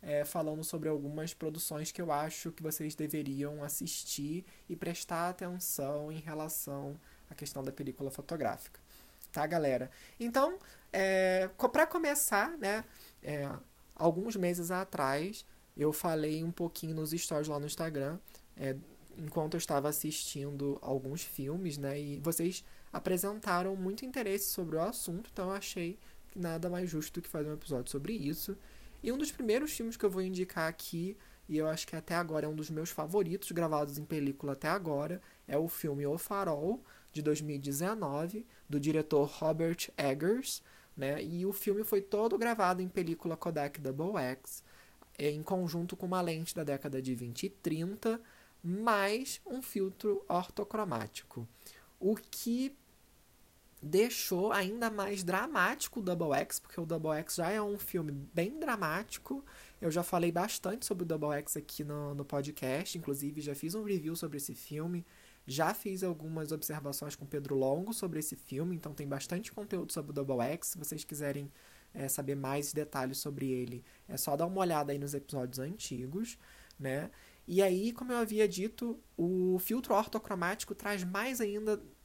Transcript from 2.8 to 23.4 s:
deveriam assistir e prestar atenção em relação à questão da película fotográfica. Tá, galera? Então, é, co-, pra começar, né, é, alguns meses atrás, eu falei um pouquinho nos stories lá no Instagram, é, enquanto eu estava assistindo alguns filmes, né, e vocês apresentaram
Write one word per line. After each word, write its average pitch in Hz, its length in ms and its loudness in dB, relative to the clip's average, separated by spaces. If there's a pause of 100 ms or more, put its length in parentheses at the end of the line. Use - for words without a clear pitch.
deveriam 147 680 -2
assistir 151 800 -4 (240)
e 170 80 -4
prestar 170 540 -2
atenção 156 840 -4
em 160 80 -6
relação 151 760 -6 (340)
à - 60 -14
questão 139 300 -6
da 135 80 -4
película 135 360 -4
fotográfica. 143 680 -4 (540)
Tá, 151 120 0
galera? 139 460 2 (300)
Então, 269 400 4 (320)
é, 190 640 6
co-, 254 120 4
pra 320 200 6
começar, 294 680 4
né, 220 280 0 (360)
é, 143 300 -2 (460)
alguns 180 400 4
meses 175 340 2
atrás, 180 720 0 (320)
eu 151 160 4
falei 156 520 2
um 170 80 -2
pouquinho 165 420 -2
nos 156 160 -2
stories 156 380 0
lá 147 100 0
no 143 80 -2
Instagram, 151 500 -2 (400)
é, 135 200 -2 (420)
enquanto 156 360 -2
eu 175 40 2
estava 147 300 2
assistindo 143 920 -2
alguns 135 440 -2
filmes, 151 520 -4
né, 143 240 -2
e 143 200 -4
vocês 165 440 0 (280)
apresentaram 185 840 2